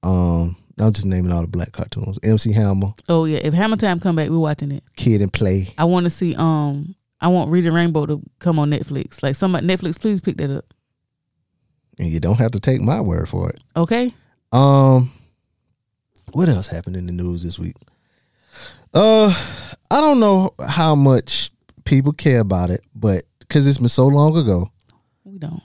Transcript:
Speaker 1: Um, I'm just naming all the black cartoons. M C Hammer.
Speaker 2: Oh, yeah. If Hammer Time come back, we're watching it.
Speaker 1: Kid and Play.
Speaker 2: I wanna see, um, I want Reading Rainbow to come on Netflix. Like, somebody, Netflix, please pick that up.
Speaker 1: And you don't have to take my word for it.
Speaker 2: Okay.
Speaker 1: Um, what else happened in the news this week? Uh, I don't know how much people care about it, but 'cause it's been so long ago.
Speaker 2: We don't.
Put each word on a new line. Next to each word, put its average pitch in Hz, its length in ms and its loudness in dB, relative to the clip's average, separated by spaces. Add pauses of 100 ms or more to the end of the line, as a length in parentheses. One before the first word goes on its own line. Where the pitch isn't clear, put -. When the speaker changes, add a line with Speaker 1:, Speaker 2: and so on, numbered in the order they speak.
Speaker 1:
Um, 87 520 0 (240)
I'm 107 140 2
just 101 120 -4
naming 90 280 0
all 85 80 0
the 82 60 -4
black 87 260 -6
cartoons. - 500 -8
M 110 140 2
C 107 160 0
Hammer. 101 400 0 (160)
Speaker 2:
Oh, 165 160 2
yeah. 156 180 -4
If 151 100 -2
Hammer 214 220 0
Time 196 240 -2
come 175 160 -2
back, 156 140 -2
we're 165 100 0
watching 151 320 -4
it. 139 120 -10 (120)
Speaker 1:
Kid 110 260 2
and 98 100 0
Play. 95 360 0 (100)
Speaker 2:
I 156 60 0
wanna 175 260 2
see, 170 260 -4
um, 151 600 -2 (240)
I 165 80 -2
want 180 240 0
Reading 170 220 2
Rainbow 165 320 0
to 151 160 -6 (180)
come 165 180 0
on 147 140 0
Netflix. - 500 -6
Like, 139 140 -2
somebody, 180 320 -2
Netflix, 180 320 -4
please 208 220 -2
pick - 160 -6
that 147 120 -6
up. - 240 -10 (1300)
Speaker 1:
And 85 100 -4
you 80 120 -4
don't 92 180 0
have 113 120 0
to 98 100 -6
take 131 200 0
my 139 200 0
word 85 260 -4
for 90 220 -6
it. - 120 -14 (140)
Speaker 2:
Okay. 226 380 -2 (400)
Speaker 1:
Um, 135 580 4 (1200)
what 175 160 0
else 98 200 0
happened 87 280 -8
in 90 100 -8
the 87 60 -8
news 87 320 -4
this 85 160 -8
week? 87 160 -8 (1160)
Uh, 214 360 6 (600)
I 262 100 2
don't 294 200 4
know 190 320 2 (120)
how 156 300 2
much 135 560 2 (320)
people 135 300 2
care 131 260 2
about 92 320 0
it, - 100 -4 (140)
but 101 280 0 (260)
'cause 139 180 2
it's 139 100 2
been 120 120 0
so 131 180 2
long 147 300 4
ago. 101 340 0 (540)
Speaker 2:
We 196 120 -20
don't. 165 280 -12